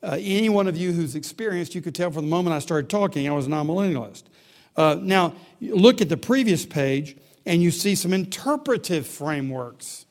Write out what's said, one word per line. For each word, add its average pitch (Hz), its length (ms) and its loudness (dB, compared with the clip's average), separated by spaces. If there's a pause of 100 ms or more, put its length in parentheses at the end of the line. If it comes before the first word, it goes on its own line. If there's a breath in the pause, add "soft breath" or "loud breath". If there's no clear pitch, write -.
uh, 156 160 -4
any 202 300 0
one 202 180 2
of 175 100 -4
you 180 140 -2
who's 165 240 -2
experienced, 175 580 -6
you 180 80 -6
could 151 140 -8
tell 175 160 -2
from 151 140 -4
the 151 40 -2
moment 170 260 2
I 147 40 -2
started 151 280 -2
talking, 196 400 0
I 147 60 0
was 143 140 -2
an 139 40 -2
amillennialist. 151 720 -2 (520 soft breath)
Uh, 156 240 4
now, 185 340 2 (280 loud breath)
look 226 400 6
at 170 80 0
the 160 80 0
previous 226 480 0
page, 139 500 -2 (300 soft breath)
and 170 160 4
you 175 100 4
see 202 240 0
some 185 180 -2
interpretive 190 960 -2
frameworks. 135 1040 -8